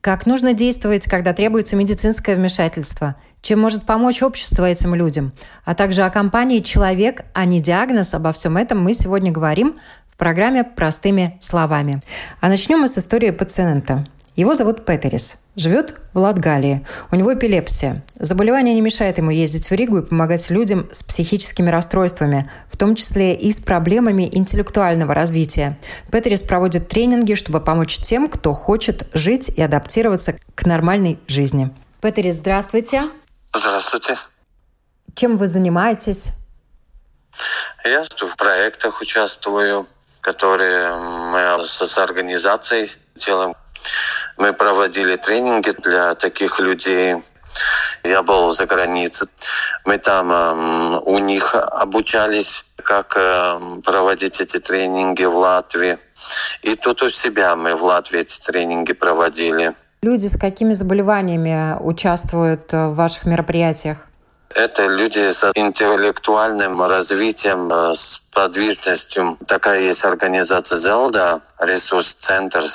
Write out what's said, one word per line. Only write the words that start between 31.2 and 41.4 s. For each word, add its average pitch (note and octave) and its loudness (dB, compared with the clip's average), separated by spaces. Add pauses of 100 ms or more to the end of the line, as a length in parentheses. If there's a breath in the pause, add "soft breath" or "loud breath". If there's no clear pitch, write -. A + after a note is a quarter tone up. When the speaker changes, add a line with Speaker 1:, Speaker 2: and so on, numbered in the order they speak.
Speaker 1:
жизни. C3+ 0 (260)
Петерис, F#3+ 0
здравствуйте. G3+ 0 (500)
Speaker 2:
Здравствуйте. - -2 (1000)
Speaker 1:
Чем A#3+ 2
вы G3 2
занимаетесь? F#3 0 (1600 loud breath)
Speaker 2:
Я C#3+ 0
в - -8
проектах G2+ -2
участвую, G2+ -2 (320)
которые F#2 0
мы E2+ -2